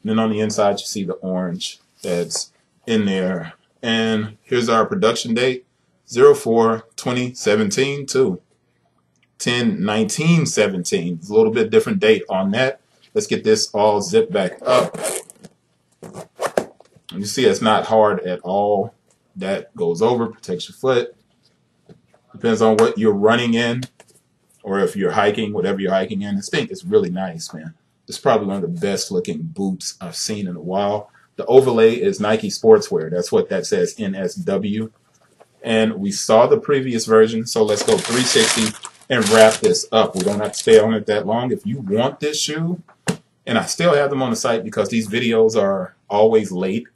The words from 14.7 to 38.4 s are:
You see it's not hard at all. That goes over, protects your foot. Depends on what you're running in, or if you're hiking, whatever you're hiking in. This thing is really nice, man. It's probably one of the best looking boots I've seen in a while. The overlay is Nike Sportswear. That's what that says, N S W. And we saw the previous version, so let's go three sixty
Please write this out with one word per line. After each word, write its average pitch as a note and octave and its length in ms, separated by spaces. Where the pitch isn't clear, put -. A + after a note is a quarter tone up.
You G2 120
see A#2+ 200
it's G2+ 180
not G#2+ 240
hard G#2+ 340
at F2+ 200
all. G2+ 540
That F#2+ 400
goes E2+ 260
over, A#2 240
protects - 420
your - 80
foot. B2+ 380
Depends A2 280
on A2 180
what A2+ 200
you're A2 140
running A#2+ 420
in, A#2+ 280
or G2 180
if F#2 140
you're F#2+ 180
hiking, G#2 420
whatever G2 260
you're F#2+ 100
hiking F#2+ 300
in. G2+ 160
This G2+ 140
thing A3+ 180
is F#3 160
really G3 240
nice, F2+ 460
man. D#2+ 180
It's - 120
probably A2 300
one G2 80
of G2 60
the E2+ 180
best G2 300
looking F2+ 300
boots F2+ 600
I've E2+ 140
seen G#2 300
in F2 80
a D#2+ 60
while. G2+ 500
The - 100
overlay A#2 480
is G2 260
Nike G#2+ 300
Sportswear. F2 600
That's F2 220
what G2+ 160
that F#2 160
says, F2+ 320
N G2 180
S F#2+ 200
W. G2+ 580
And A2 320
we G2 180
saw - 340
the D3 140
previous C3 460
version, A2 400
so A2+ 180
let's G#2 180
go A2 140
three A#2+ 260
sixty A2 540